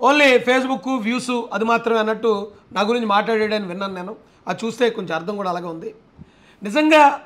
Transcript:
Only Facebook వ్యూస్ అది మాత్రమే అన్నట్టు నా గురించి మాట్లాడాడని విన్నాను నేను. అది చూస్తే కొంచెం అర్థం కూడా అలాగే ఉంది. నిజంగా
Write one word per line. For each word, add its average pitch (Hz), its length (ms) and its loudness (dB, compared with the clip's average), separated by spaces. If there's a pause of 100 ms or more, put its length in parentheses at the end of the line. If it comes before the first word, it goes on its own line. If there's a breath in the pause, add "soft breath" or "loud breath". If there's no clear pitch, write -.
Only 277 320 6
Facebook 254 640 0
వ్యూస్ 240 420 -2 (100)
అది 202 120 -2
మాత్రమే 233 340 0
అన్నట్టు 214 520 -2 (220 soft breath)
నా 208 80 -2
గురించి 233 260 0
మాట్లాడాడని 214 600 0
విన్నాను 190 280 -8
నేను. 185 220 -10 (320 soft breath)
అది 185 180 -6
చూస్తే 233 240 0
కొంచెం 180 260 -6
అర్థం 180 200 -8
కూడా 190 140 -4
అలాగే 175 140 -6
ఉంది. 170 300 -12 (680 soft breath)
నిజంగా 285 640 4